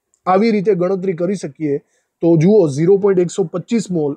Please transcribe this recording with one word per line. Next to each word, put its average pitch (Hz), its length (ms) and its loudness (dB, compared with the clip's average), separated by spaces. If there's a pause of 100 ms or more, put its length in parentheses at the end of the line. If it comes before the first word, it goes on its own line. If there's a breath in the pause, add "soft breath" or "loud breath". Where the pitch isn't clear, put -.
(260)
આવી 190 240 2
રીતે 208 240 0
ગણતરી 185 380 -2
કરી 175 220 -4
શકીએ. 151 440 -6 (420)
તો 170 160 4
જુઓ, 180 320 4
ઝીરો 165 280 2
પોઇન્ટ 196 240 0
એકસો 180 240 -2
પચીસ 185 460 -6
મોલ 147 260 -2